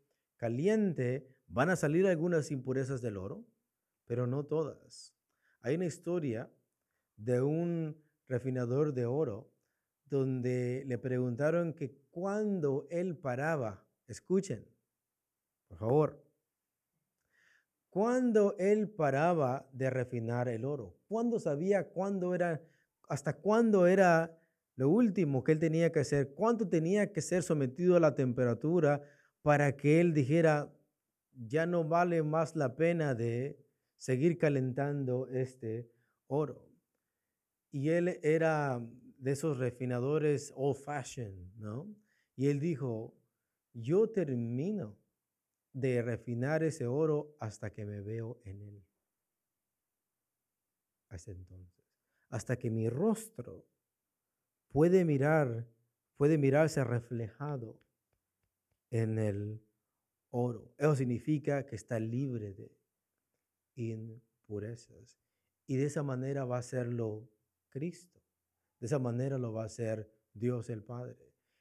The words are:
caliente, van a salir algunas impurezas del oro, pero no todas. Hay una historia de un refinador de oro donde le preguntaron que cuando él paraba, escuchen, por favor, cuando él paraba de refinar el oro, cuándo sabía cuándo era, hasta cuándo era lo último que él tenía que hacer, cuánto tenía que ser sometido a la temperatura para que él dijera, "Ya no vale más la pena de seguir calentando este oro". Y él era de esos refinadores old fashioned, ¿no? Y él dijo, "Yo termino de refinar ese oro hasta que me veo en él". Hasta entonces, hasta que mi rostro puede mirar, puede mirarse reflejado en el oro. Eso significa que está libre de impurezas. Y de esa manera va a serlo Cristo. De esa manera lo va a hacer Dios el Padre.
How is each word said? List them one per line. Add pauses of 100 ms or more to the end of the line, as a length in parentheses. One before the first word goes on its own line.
(380)
caliente, (120)
van
a
salir
algunas
impurezas
del
oro, (640)
pero
no
todas. (460)
Hay
una
historia (680)
de
un (280)
refinador
de
oro (540)
donde
le
preguntaron
que (140)
cuando
él
paraba, (220)
escuchen, (1040)
por
favor, (1700)
cuando
él
paraba
de
refinar
el
oro,
cuándo
sabía
cuándo
era, (460)
hasta
cuándo
era (380)
lo
último
que
él
tenía
que
hacer,
cuánto
tenía
que
ser
sometido
a
la
temperatura (400)
para
que
él
dijera, (560)
"Ya
no
vale
más
la
pena
de (320)
seguir
calentando
este (380)
oro". (1040)
Y
él
era (320)
de
esos
refinadores
old
fashioned,
¿no? (400)
Y
él
dijo, (560)
"Yo
termino (760)
de
refinar
ese
oro
hasta
que
me
veo
en
él". (2250)
Hasta
entonces, (440)
hasta
que
mi
rostro (1000)
puede
mirar, (520)
puede
mirarse
reflejado (1120)
en
el (680)
oro.
Eso
significa
que
está
libre
de (1000)
impurezas. (480)
Y
de
esa
manera
va
a
serlo (380)
Cristo. (600)
De
esa
manera
lo
va
a
hacer (220)
Dios
el
Padre. (280)